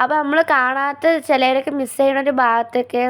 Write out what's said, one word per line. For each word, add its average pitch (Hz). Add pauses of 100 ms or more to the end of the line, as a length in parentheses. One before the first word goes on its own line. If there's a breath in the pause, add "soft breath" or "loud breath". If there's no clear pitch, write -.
അപ്പോൾ 254
നമ്മൾ 294 (120)
കാണാത്ത 277 (160)
ചിലരൊക്കെ 262
മിസ് 262
ചെയ്യുന്ന 269
ഒരു 277
ഭാഗത്തൊക്കെ 240